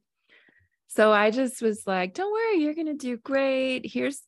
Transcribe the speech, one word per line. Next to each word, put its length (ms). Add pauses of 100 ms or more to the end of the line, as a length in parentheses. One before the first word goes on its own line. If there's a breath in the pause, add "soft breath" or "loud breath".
(880 soft breath)
So 240
I 180
just 300
was 260
like, 280
"Don't 180
worry, 300
you're 120
gonna 200
do 240
great. 680
Here's, 440